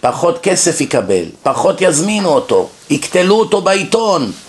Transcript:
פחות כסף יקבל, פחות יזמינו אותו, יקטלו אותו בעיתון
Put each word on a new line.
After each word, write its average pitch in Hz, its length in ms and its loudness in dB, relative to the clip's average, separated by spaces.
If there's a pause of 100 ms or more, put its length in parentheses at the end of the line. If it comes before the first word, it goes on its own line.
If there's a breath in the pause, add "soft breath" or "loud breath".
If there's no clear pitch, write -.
פחות 165 380 0
כסף 175 420 0
יקבל, 98 440 0 (180)
פחות - 380 0
יזמינו 185 480 0
אותו, 113 400 2 (220)
יקטלו 180 440 2
אותו 214 280 0
בעיתון 190 680 0 (160)